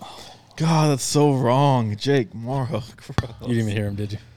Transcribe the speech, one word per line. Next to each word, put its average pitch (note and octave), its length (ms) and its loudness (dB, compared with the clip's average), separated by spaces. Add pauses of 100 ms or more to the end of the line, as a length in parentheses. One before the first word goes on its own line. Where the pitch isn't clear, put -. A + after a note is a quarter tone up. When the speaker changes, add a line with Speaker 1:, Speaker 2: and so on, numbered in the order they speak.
(560)
Speaker 1:
God, D#3 340 2
that's C3+ 140 0
so D3 300 4
wrong. B2 600 2
Jake C3+ 380 0
Morrow. A#2+ 320 -4 (240)
<laughs> - 60 -20
Gross. - 360 -8 (100)
Speaker 2:
You A#2+ 60 -8
didn't A#2 140 0
even G#2+ 140 -2
hear G#2 100 0
him, G2+ 80 -6
did G2+ 180 -6
you? G#2+ 60 -8 (180)